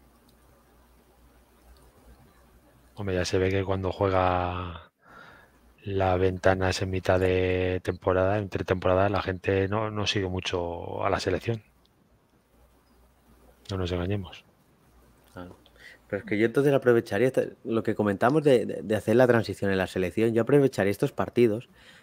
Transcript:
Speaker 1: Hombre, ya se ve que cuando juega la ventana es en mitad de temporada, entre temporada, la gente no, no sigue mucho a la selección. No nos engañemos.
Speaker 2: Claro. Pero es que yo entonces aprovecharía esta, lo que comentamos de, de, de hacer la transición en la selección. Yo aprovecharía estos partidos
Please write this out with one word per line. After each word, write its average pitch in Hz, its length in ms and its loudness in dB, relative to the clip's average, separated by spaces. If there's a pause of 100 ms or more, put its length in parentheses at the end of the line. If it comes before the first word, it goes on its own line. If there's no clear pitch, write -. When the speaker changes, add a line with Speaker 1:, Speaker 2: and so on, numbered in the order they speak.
(3000)
Speaker 1:
Hombre, 98 180 -4
ya 90 100 0
se 98 140 -2
ve 92 120 2
que 98 140 -2
cuando 95 280 -4
juega 90 1000 -2 (960)
la 95 320 0
ventana 92 540 2
es - 100 -4
en 98 80 -2
mitad 92 320 0
de 92 640 0
temporada, 92 540 0
entre 95 260 -6
temporada, 92 460 2
la 95 100 -2
gente 95 480 -2
no, 107 220 -4
no 104 160 -6
sigue 98 220 -2
mucho 90 760 -6
a 98 60 -2
la 90 100 -2
selección. 107 420 -4 (2000)
No 95 60 -4
nos 90 160 -4
engañemos. 90 540 -6 (880)
Speaker 2:
Claro. 90 240 -18 (500)
Pero 101 120 -6
es - 60 -14
que 107 120 -2
yo 113 80 4
entonces 139 260 2
aprovecharía 117 540 2
esta, - 160 0 (220)
lo 113 180 0
que 107 120 -2
comentamos 110 480 2
de, 127 220 4
de, 101 180 -8
de 101 140 -2
hacer 110 200 0
la 127 100 8
transición 104 440 0
en 95 60 0
la 92 100 0
selección. 98 460 -2
Yo 113 80 2
aprovecharía 131 500 2
estos 135 220 -2
partidos 110 560 0 (340)